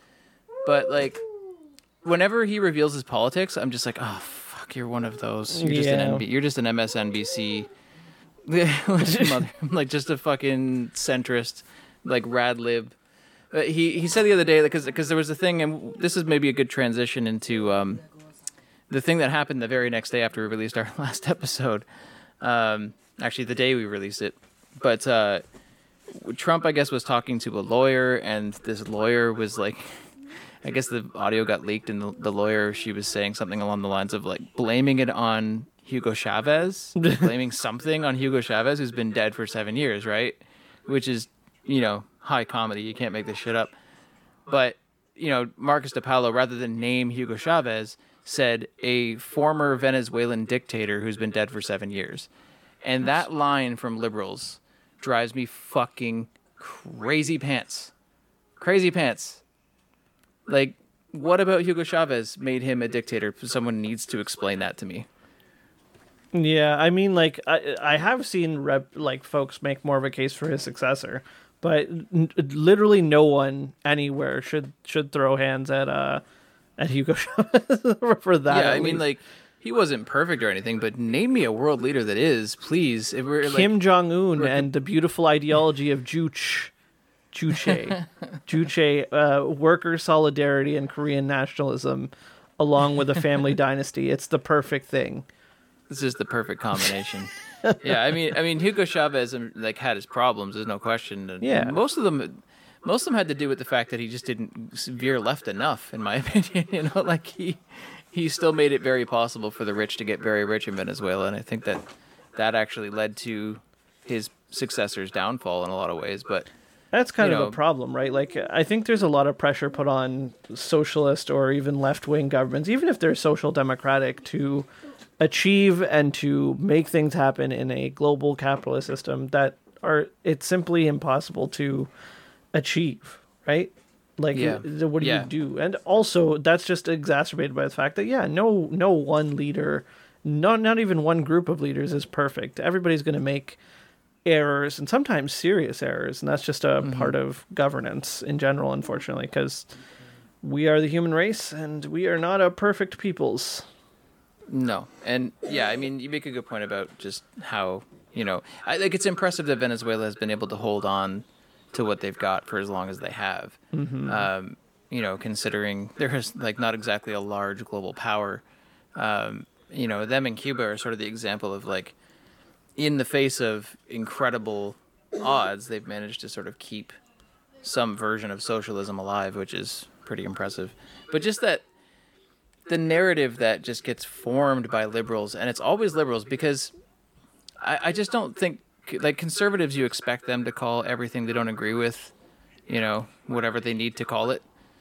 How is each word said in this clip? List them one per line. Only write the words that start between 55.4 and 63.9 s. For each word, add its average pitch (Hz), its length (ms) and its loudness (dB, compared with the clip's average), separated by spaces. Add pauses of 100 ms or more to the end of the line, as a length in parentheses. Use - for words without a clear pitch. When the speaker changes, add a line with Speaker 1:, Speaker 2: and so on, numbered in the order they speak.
Speaker 1:
fucking 117 800 -4 (280)
crazy 151 840 -2
pants. - 540 -4 (640)
Crazy 180 360 4
pants. 147 520 -2 (1040)
Like, 135 280 2 (380)
what 165 280 2
about 185 220 4
Hugo 170 220 0
Chavez 139 540 0
made 127 240 -2
him 127 200 0
a 117 60 0
dictator? 110 460 -2 (100)
Someone 117 360 -2
needs 107 260 -6